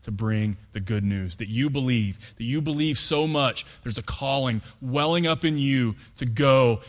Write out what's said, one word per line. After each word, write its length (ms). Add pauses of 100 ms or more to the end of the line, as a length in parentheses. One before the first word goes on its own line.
to 100
bring 460 (140)
the 80
good 220
news, 340
that 120
you 220
believe, 680
that 80
you 180
believe 360
so 280
much, 380 (180)
there's 160
a 40
calling 600 (180)
welling 460
up 180
in 140
you 380 (200)
to 100
go 640